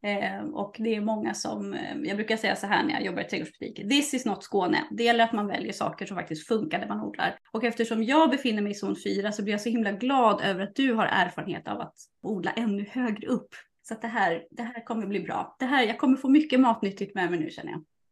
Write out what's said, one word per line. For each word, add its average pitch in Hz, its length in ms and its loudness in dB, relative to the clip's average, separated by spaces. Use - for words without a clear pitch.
Eh, 202 500 -2
och 202 260 -6
det 220 160 0
är 214 60 -2
många 214 340 -2
som, 202 400 -6
eh, - 300 -8
jag 190 120 -4
brukar 220 200 -2
säga 208 200 0
så 196 100 -8
här 196 180 2
när - 80 0
jag - 100 -2
jobbar 185 200 -4
i - 20 -4
trädgårdsbutik: - 520 -8
"This 285 240 2
is 254 120 -2
not 202 180 -4
Skåne." 185 340 2
Det 220 140 -2
gäller 233 200 6
att 226 80 0
man 208 140 0
väljer 196 260 -4
saker - 340 -4
som 190 100 -8
faktiskt 165 320 -8
funkar 214 300 0
där 202 100 -6
man 208 160 -4
odlar. 175 340 -2
Och 226 120 -2
eftersom 226 380 0
jag 277 280 6
befinner 247 320 2
mig 208 100 -2
i - 20 -6
zon 196 300 -4
fyra 196 280 0
så 208 100 -4
blir 208 120 0
jag 208 60 0
så 240 80 -4
himla 226 240 2
glad 226 520 4
över 190 180 0
att 196 120 -8
du 269 200 2
har 214 120 2
erfarenhet - 640 0
av 202 120 -4
att - 140 -12
odla 190 280 -4
ännu 208 400 -2
högre 240 360 -4
upp. - 220 -2
Så - 120 -12
att 220 80 -14
det 233 60 -4
här, 196 420 0
det - 120 -10
här 233 220 -10
kommer 220 220 -4
bli 196 140 -2
bra. - 380 -6
Det 269 60 -2
här, 262 220 4
jag 233 120 -2
kommer 262 180 6
få 262 120 -4
mycket 277 320 8
matnyttigt 214 540 2
med 180 160 0
mig 175 100 0
nu, 156 100 -4
känner - 220 -12
jag. 156 120 -8